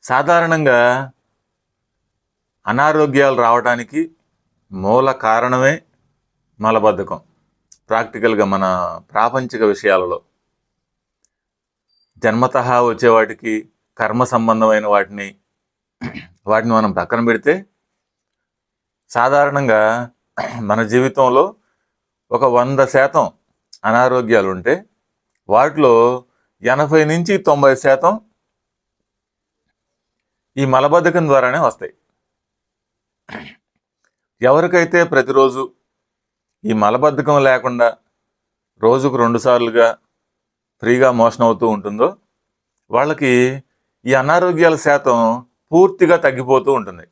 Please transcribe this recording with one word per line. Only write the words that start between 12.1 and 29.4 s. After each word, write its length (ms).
జన్మతహా 640
వచ్చే 280
వాటికి, 600
కర్మ 260
సంబంధమైన 600
వాటిని, 500
వాటిని 260
మనం 180
పక్కన 340
పెడితే, 400
సాధారణంగా 1000
మన 240
జీవితంలో 720
ఒక 120
వంద 360
శాతం 520
అనారోగ్యాలు 600
ఉంటే, 380
వాటిలో 760
ఎనభై 440
నుంచి 320
తొంభై 380
శాతం 460